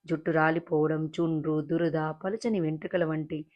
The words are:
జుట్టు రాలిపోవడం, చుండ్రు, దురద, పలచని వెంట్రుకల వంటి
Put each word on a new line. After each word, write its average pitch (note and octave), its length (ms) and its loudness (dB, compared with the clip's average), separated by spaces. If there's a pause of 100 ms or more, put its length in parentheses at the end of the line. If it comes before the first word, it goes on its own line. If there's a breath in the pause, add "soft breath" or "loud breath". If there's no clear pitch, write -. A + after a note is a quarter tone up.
జుట్టు D#3+ 240 -2
రాలిపోవడం, D#3 760 2
చుండ్రు, D#3 540 0
దురద, D#3+ 380 0 (120)
పలచని G3+ 500 -2
వెంట్రుకల D#3+ 440 0
వంటి D#3 520 -4